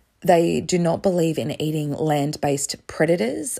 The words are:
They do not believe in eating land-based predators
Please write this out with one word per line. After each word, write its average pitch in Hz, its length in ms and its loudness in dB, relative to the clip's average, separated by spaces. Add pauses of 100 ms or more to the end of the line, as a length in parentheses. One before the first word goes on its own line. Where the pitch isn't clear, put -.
(220)
They 170 400 4
do 175 180 0
not 165 240 0
believe 165 340 2
in 131 240 -6
eating 151 320 -2
land-based 147 960 -2
predators 226 720 -2